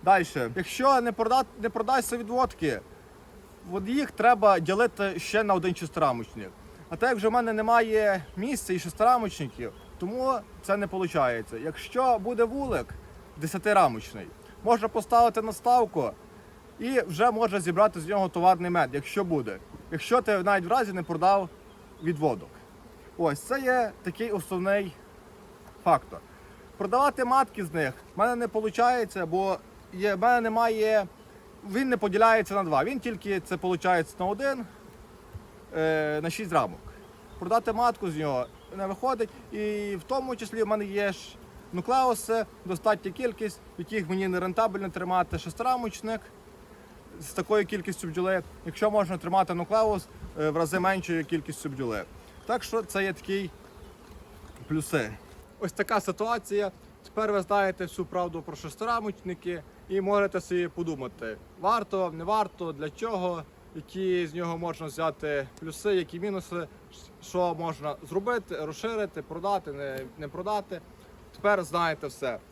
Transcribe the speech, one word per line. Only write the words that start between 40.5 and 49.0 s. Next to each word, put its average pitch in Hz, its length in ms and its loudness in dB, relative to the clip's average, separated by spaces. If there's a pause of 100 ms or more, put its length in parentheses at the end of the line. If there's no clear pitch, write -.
в 208 40 0
мене 214 180 0
є 202 260 -2
ж - 80 -8 (540)
нуклеуси, 226 720 0 (200)
достатня 185 460 -2
кількість, 220 460 -6
в - 220 -20
яких 180 300 -4
мені 190 180 0
не 180 120 0
рентабельно 190 500 0
тримати 180 500 0
шестирамочник 226 840 -4 (1000)
з 143 40 -14
такою 202 400 0
кількістю 196 420 -6
бджоли, 180 360 -2 (220)
якщо 208 260 -2
можна 190 260 0